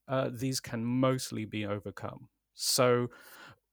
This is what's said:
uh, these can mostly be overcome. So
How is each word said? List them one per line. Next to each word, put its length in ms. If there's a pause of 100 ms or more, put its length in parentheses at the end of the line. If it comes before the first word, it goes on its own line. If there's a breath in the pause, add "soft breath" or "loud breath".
uh, 240
these 260
can 260
mostly 600
be 220
overcome. 640 (260)
So 560 (640 loud breath)